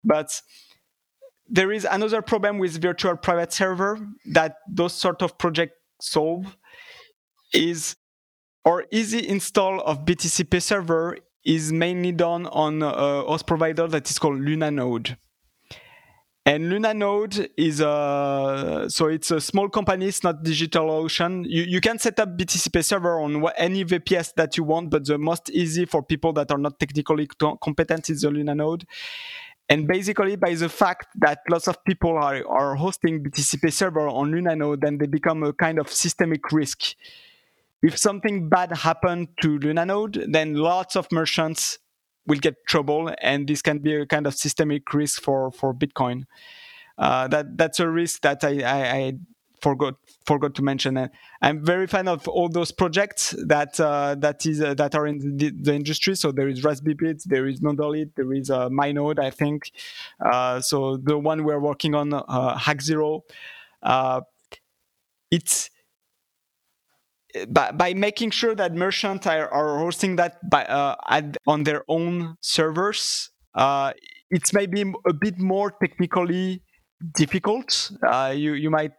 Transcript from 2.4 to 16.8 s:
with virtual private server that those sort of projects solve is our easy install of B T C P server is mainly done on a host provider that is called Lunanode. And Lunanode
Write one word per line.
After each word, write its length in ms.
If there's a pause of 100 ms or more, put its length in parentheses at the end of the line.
with 220
virtual 360
private 360
server 460 (280)
that 320 (100)
those 240
sort 300
of 160
projects 400 (220)
solve 580 (960)
is 420 (720)
our 240
easy 360
install 540
of 240
B 100
T 140
C 160
P 160
server 560 (280)
is 260
mainly 400
done 360
on 360
a 400
host 240
provider 400
that 220
is 100
called 220
Lunanode. 760 (1300)
And 260
Lunanode 840